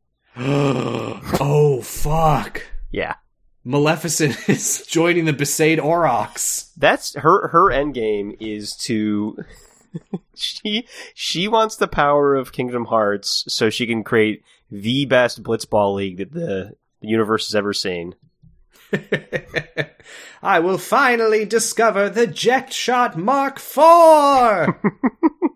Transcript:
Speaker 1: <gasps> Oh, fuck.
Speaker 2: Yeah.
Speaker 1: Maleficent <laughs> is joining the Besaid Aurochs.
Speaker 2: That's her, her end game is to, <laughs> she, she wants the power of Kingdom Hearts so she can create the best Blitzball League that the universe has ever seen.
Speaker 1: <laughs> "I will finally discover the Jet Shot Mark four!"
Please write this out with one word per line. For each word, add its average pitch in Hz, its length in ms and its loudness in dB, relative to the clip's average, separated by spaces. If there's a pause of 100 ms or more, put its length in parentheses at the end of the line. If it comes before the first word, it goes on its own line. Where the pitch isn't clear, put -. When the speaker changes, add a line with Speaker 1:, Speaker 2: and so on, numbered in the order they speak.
(140)
Speaker 1:
<gasps> - 220 -20
Oh, 135 1500 -2
fuck. 151 800 0 (280)
Speaker 2:
Yeah. 92 240 -6 (500)
Speaker 1:
Maleficent 151 800 0
<laughs> - 60 -2
is - 380 -2
joining 170 380 2
the 156 80 2
Besaid 156 460 0
Aurochs. - 1000 -2
Speaker 2:
That's - 400 0
her, 156 320 2
her 180 220 4
end 139 240 -2
game 107 440 -2
is 107 460 -10
to, 107 540 -2 (500)
<laughs> - 460 -14
she, - 520 -6 (280)
she 180 340 -4
wants 220 280 0
the 196 120 0
power 143 460 2
of 131 180 -4
Kingdom 123 340 -6
Hearts 104 640 0
so 113 220 0
she 117 160 -4
can 110 180 -4
create 107 380 0 (280)
the 117 360 -4
best 123 360 2
Blitzball 104 520 0
League 98 240 -6
that 95 140 -10
the 95 420 -8 (260)
universe 110 480 0
has 107 60 -4
ever 101 180 0
seen. 90 420 -6 (800)
Speaker 1:
<laughs> - 1500 -8
"I 185 180 4
will 180 180 0
finally 226 680 2
discover 214 640 0
the 226 180 0
Jet 254 460 0
Shot 247 460 -2
Mark 269 400 -2
four!" 277 1200 6 (760)